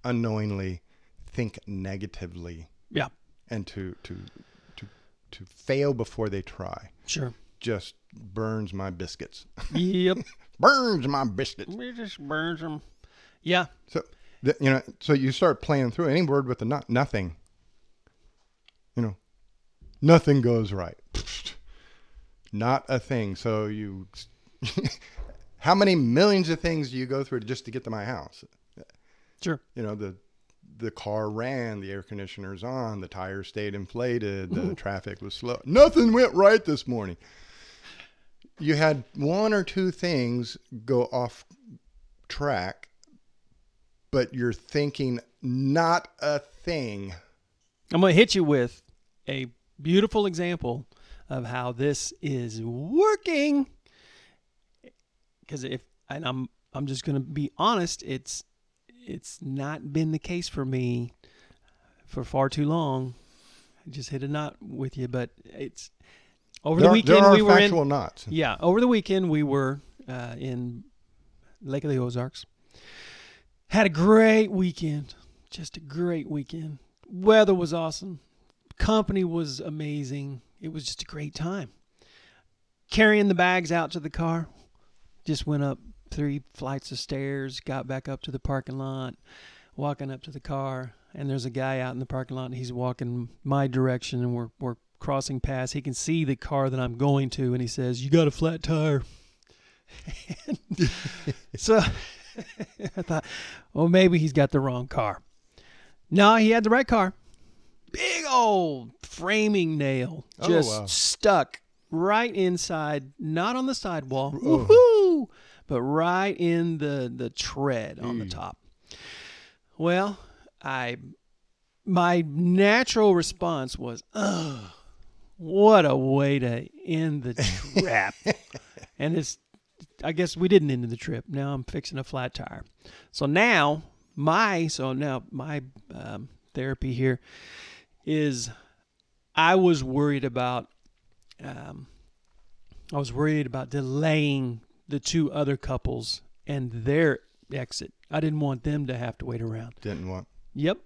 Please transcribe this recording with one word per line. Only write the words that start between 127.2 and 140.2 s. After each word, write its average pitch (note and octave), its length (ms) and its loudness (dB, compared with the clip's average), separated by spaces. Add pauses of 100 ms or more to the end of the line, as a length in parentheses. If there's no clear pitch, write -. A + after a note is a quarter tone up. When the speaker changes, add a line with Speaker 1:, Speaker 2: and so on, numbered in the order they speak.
Speaker 2:
the B2 100 -6 (480)
trap." G#2 380 0
Speaker 1:
<laughs> - 160 -2 (640)
Speaker 2:
And D#3+ 180 0
it's, - 220 -6 (640)
I D#3 80 -4
guess E3 260 -2
we F3+ 100 2
didn't F3 220 6
end B2 140 -2
the A#2 120 -6
trip. B2 320 -8
Now C#3 280 -6
I'm C3 80 -8
fixing - 340 -10
a C3+ 60 -6
flat B2+ 320 -8
tire. - 280 -12 (480)
So - 140 -4
now D#3+ 560 4 (340)
my, E3 520 2
so C3 260 -4
now C3 380 -4
my, C#3 320 -8 (280)
um, G#2 380 -14 (240)
therapy C3 400 -4
here B2+ 260 2 (880)
is C#3+ 460 -2 (840)
I E3 200 6
was F3 280 4
worried C#3 400 0